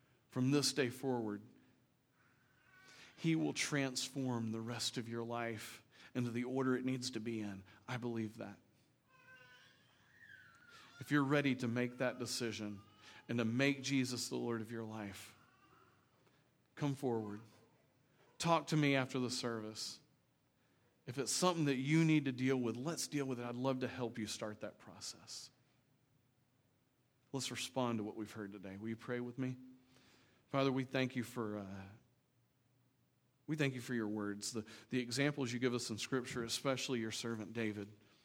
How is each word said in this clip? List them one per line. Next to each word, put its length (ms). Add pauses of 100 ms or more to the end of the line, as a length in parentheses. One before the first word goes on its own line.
(280)
from 220
this 240
day 160
forward." 500 (1800)
He 180
will 200
transform 1000
the 80
rest 380
of 100
your 160
life 580 (300)
into 180
the 140
order 320
it 80
needs 280
to 80
be 200
in. 220 (240)
I 100
believe 420
that. 200 (2500)
If 100
you're 140
ready 320
to 120
make 300
that 200
decision 640 (480)
and 100
to 60
make 380
Jesus 460
the 80
Lord 240
of 120
your 120
life, 500 (1400)
come 180
forward. 460 (960)
Talk 300
to 80
me 200
after 220
the 120
service. 680 (1080)
If 120
it's 140
something 340
that 100
you 280
need 200
to 80
deal 240
with, 200
let's 300
deal 180
with 140
it. 60
I'd 120
love 240
to 80
help 300
you 80
start 340
that 180
process. 720 (1800)
Let's 180
respond 480
to 60
what 120
we've 160
heard 200
today. 280
Will 80
you 80
pray 240
with 180
me? 180 (920)
Father, 220
we 120
thank 320
you 60
for, 360
uh, 240 (1600)
we 100
thank 180
you 60
for 140
your 120
words, 460
the, 120 (260)
the 100
examples 520
you 60
give 160
us 160
in 80
Scripture, 460
especially 560
your 100
servant 420
David. 360 (360)